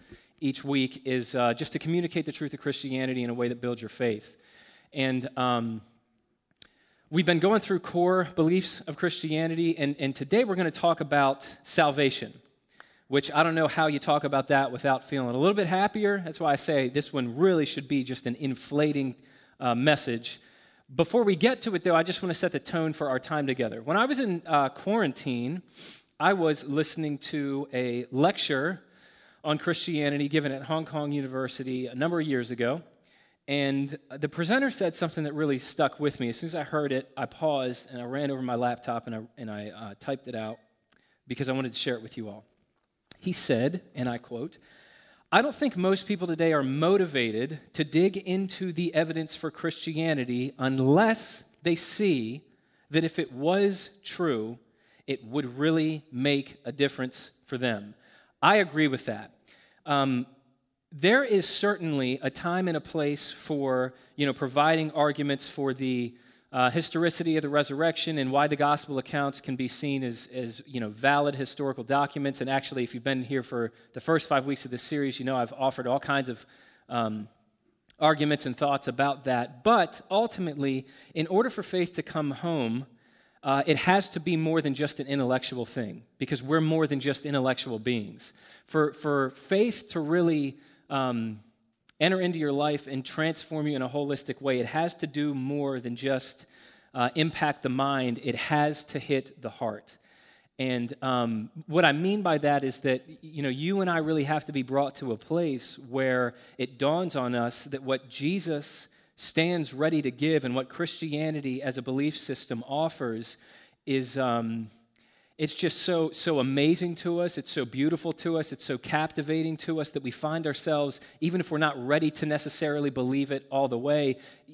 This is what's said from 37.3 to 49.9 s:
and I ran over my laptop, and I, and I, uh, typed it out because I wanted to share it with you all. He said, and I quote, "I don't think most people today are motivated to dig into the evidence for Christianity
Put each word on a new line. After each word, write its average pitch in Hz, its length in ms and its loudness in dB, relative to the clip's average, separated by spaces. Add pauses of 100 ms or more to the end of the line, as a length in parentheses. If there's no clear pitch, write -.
and 123 140 -10
I - 20 -8
ran 139 280 -2
over 131 100 -4
my 127 140 -2
laptop, 120 500 -2
and 117 80 -8
I, 110 60 -6 (180)
and 110 100 -10
I, 104 200 -10
uh, 104 320 -14
typed 135 260 -6
it 123 80 -10
out 110 240 -6 (680)
because 127 200 -4
I 131 40 0
wanted 131 200 -2
to - 60 -6
share 127 160 -2
it 113 80 -8
with 110 140 -14
you 110 120 -8
all. 104 160 -16 (760)
He 185 140 -4
said, 147 480 0 (140)
and 127 160 -4
I 120 80 -6
quote, 117 400 -10 (760)
"I 185 80 8
don't 269 140 -2
think 285 200 -2
most 190 320 0
people 185 200 -2
today 165 260 0
are 151 100 4
motivated 143 960 2 (140)
to 165 100 -2
dig 170 360 2
into 185 560 -4
the 165 200 -2
evidence 160 400 0
for 160 160 -6
Christianity 147 1080 -2